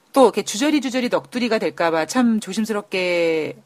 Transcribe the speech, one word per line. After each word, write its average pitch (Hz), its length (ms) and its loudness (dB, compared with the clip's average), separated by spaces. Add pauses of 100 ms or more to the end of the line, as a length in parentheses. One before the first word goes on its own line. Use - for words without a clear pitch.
(140)
또 269 100 8
이렇게 202 200 4
주저리 294 360 0
주저리 247 300 -2
넋두리가 220 500 -2
될까 170 320 0
봐 160 140 0
참 233 340 2
조심스럽게 180 1300 -2